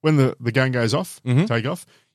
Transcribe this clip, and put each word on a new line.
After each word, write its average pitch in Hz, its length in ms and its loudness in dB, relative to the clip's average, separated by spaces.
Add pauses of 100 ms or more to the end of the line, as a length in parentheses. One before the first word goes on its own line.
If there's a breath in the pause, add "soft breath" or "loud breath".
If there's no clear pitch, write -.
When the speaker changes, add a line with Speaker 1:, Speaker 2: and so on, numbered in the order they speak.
Speaker 1:
when 156 160 2
the, 131 220 2
the 120 120 -4
gun 131 200 0
goes 117 220 0
off, - 300 -6
Speaker 2:
Mm-hmm. 131 220 2
Speaker 1:
take 117 200 -2
off, 170 200 -8 (300 soft breath)